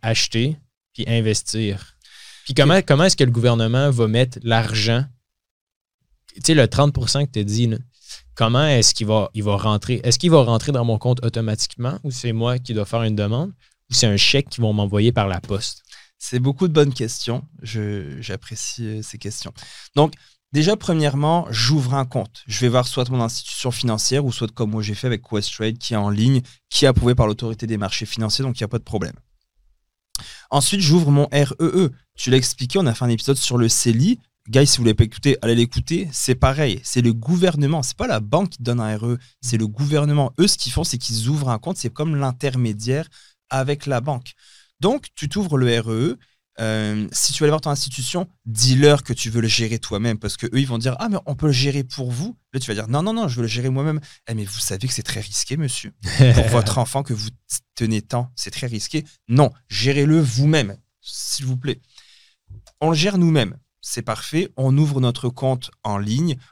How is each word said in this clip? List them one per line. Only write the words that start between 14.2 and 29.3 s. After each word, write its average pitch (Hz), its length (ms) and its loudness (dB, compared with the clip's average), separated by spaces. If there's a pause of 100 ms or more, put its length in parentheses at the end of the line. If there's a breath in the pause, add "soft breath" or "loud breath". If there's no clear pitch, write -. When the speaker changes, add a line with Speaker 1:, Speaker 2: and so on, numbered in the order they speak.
Speaker 1:
qu'ils - 120 -6
vont 110 120 2
m'envoyer 104 380 2
par 107 160 2
la 92 140 -4
poste ? - 420 -8 (340 loud breath)
Speaker 2:
C'est - 220 -4
beaucoup 139 280 0
de 156 60 0
bonnes 147 200 4
questions. 120 500 -6 (180)
Je, 104 600 -6
j'apprécie, 107 640 -10
euh, 107 160 -8
ces - 160 -14
questions. - 360 -12 (420 loud breath)
Donc, 156 180 4 (380 soft breath)
déjà, 156 260 2
premièrement, 156 720 0
j'ouvre 123 420 0
un 135 120 0
compte. 123 420 -6
Je 101 140 -6
vais 123 80 4
voir 127 180 4
soit 123 220 -4
mon 120 120 0
institution - 500 -4
financière 127 540 0
ou 120 60 0
soit 110 200 -4
comme 107 200 -4
moi 110 100 -2
j'ai 104 140 -4
fait 127 120 -4
avec 123 140 -2
Questrade 110 560 -4
qui - 160 -8
est 107 40 0
en 104 120 0
ligne, 123 320 4 (280 loud breath)
qui - 160 4
est - 20 10
approuvé 123 280 4
par 117 120 4
l'autorité 110 400 -4
des 110 100 -2
marchés 101 280 -4
financiers, 110 380 -4
donc 127 160 -4
il 113 40 -6
n'y - 20 -2
a 107 40 -4
pas 117 100 -4
de - 40 -12
problème. 92 320 -6 (1300 loud breath)